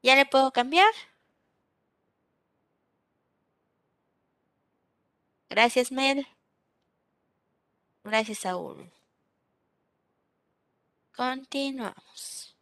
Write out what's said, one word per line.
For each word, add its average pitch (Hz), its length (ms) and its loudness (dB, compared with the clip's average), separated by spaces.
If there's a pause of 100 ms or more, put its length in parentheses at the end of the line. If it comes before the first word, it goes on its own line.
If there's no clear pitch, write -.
¿Ya 262 120 6
le 277 120 4
puedo 269 240 4
cambiar? 330 420 4 (4000)
Gracias, 240 420 2
Mel. 269 360 -2 (1800)
Gracias, 214 340 -4
Saúl. 180 540 -10 (2250)
Continuamos. 262 1500 -10